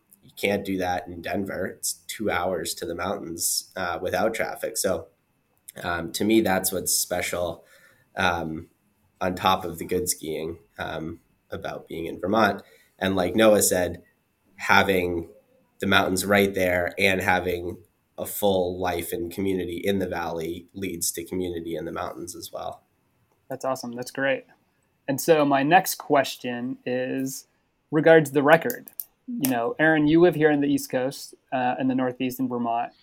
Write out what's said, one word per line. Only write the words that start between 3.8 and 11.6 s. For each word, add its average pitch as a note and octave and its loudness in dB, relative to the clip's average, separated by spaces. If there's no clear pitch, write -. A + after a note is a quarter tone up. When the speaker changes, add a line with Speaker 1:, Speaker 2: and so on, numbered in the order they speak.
Speaker 1:
without F2+ 0
traffic. - -6
So, F2+ -2
um, E2+ -4
to - -2
me, A2 6
that's F#2 0
what's F2 -2
special, F2 -4
um, E2 -2
on F#2 -2
top F#2 2
of D#2+ -8
the E2 -8
good F2+ -2
skiing, D#2 -6
um, E2 -10
about D#2+ -10